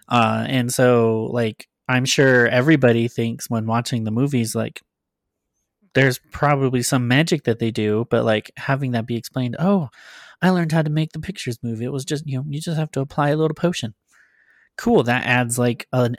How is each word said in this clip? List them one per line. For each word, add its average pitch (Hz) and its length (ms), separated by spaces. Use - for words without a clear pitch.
Uh, 110 400
and 123 240
so, 117 600
like, 117 360
I'm 127 160
sure 131 440
everybody 123 600
thinks - 420
when 113 160
watching 117 380
the 107 60
movies, 120 440
like, 113 260
there's 131 260
probably 135 520
some 123 260
magic 151 360
that 113 140
they 113 140
do, 107 380
but, 120 140
like, 110 320
having 135 360
that 113 140
be 120 100
explained, 123 420
"Oh, 175 300
I 180 100
learned 170 220
how 165 100
to 151 80
make 156 220
the 160 80
pictures 127 420
move. 113 200
It 127 100
was 135 120
just, 147 220
you 135 120
know, 135 100
you 147 120
just 160 180
have 156 140
to 135 80
apply 147 300
a 151 60
little 156 180
potion." 170 400
Cool, 226 240
that 120 240
adds, 123 320
like, 120 340
an 123 260